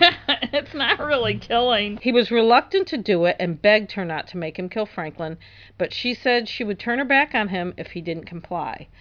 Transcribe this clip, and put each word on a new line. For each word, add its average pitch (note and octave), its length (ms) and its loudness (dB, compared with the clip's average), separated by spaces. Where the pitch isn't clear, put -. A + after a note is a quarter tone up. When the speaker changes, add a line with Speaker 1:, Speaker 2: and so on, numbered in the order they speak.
Speaker 1:
It's C#4+ 220 -4
not C#4+ 240 0
really B3 400 0
killing. A3 640 0
Speaker 2:
He B3+ 100 0
was A#3 200 2
reluctant A#3+ 560 4
to D#4 100 -4
do F3+ 280 2
it F3 140 2
and E3+ 220 -2
begged G#3 300 4
her G3 120 -6
not D#3+ 260 -6
to F#3 80 -10
make D#3+ 200 -6
him F#3 120 -6
kill G#3+ 180 -4
Franklin, D#3+ 500 -8
but - 160 -2
she B3 220 -2
said A#3+ 340 2
she - 140 -8
would G#3 160 -4
turn A#3+ 180 -2
her C#4 80 -2
back C#4 300 2
on G#3 140 0
him F3+ 280 -4
if - 140 -10
he F3 100 -8
didn't E3 240 -6
comply. E3+ 640 -8